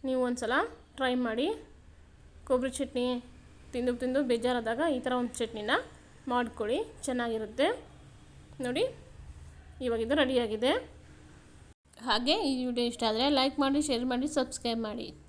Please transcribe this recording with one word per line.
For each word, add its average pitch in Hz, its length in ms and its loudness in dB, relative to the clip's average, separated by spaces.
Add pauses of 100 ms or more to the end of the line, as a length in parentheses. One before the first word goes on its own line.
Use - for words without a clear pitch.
ನೀವು 262 220 0
ಒಂದು 247 140 -2
ಸಲ 233 120 0 (440)
ಟ್ರೈ 254 140 2 (140)
ಮಾಡಿ. 233 200 0 (1000)
ಕೊಬ್ಬರಿ 254 300 2
ಚಟ್ನಿ 254 260 -2 (680)
ತಿಂದು 247 180 0 (100)
ತಿಂದು 254 180 2 (100)
ಬೇಜಾರಾದಾಗ 233 500 2 (160)
ಈ - 80 -2
ಥರ 247 160 0
ಒಂದು 247 200 -2
ಚಟ್ನಿನ 226 340 -2 (580)
ಮಾಡ್ಕೊಳ್ಳಿ, 240 460 0 (280)
ಚೆನ್ನಾಗಿರುತ್ತೆ. 233 640 0 (960)
ನೋಡಿ, 269 180 2 (1040)
ಇವಾಗ 233 200 0
ಇದು 269 160 2
ರೆಡಿಯಾಗಿದೆ. 240 500 2 (1400)
ಹಾಗೆ 247 280 4 (140)
ಈ - 20 2 (160)
ವಿಡಿಯೋ 240 240 0
ಇಷ್ಟ 240 180 -6
ಆದರೆ 233 180 4 (120)
ಲೈಕ್ 269 240 2
ಮಾಡಿ, 277 260 4
ಶೇರ್ 247 240 0
ಮಾಡಿ, 262 140 0 (100)
ಸಬ್ಸ್ಕ್ರೈಬ್ 233 500 -2
ಮಾಡಿ. 233 200 -8 (200)